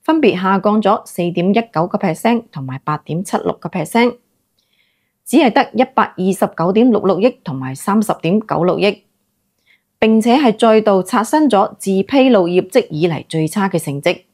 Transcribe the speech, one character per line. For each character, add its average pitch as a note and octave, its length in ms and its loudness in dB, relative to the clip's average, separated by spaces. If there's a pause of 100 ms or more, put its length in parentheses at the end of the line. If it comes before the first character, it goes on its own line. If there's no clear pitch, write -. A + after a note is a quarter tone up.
分 D#4+ 200 0
別 F#3 180 2
下 F#3+ 200 0
降 G#3 220 0
咗 G#3 240 0
四 F3 260 -4
點 F3+ 180 -2
一 G3+ 40 0 (180)
九 E3 160 -2
個 G#3 100 -6
percent A3 540 -2
同 C#3 140 -10
埋 C3 180 -10
八 D3+ 140 -4
點 E3 260 -8
七 - 140 -6
六 - 160 -4
個 - 160 -12
percent， A#3 480 -2 (1040)
只 - 140 0
係 C4+ 160 2
得 - 200 0
一 A#3 100 0 (100)
百 - 100 2
二 - 300 -6
十 F#3+ 240 -2
九 F3 160 -2
點 A#3 180 4
六 G3+ 140 2
六 F#3 160 0
億 B3+ 80 4 (140)
同 C3 120 -8
埋 C3 180 -8
三 G3+ 300 -2
十 F3+ 180 -2
點 F#3 200 0
九 D#3 240 -4
六 F3+ 120 0
億， G3+ 260 -2 (920)
並 A3 220 2
且 A#3 160 2
係 B3+ 220 2
再 A3 240 4
度 G3 200 2
刷 B3 220 -2
新 D4+ 260 2
咗 G3+ 300 2
自 G3 240 -2
披 C4+ 240 2
露 F#3+ 220 4
業 F3+ 200 0
績 A#3+ 200 0
以 D#3+ 180 -2
嚟 D#3 220 -4
最 D#3+ 180 -2
差 G3 220 -2
嘅 E3+ 120 -2
成 C#3 200 -8
績 F3+ 220 -2 (100)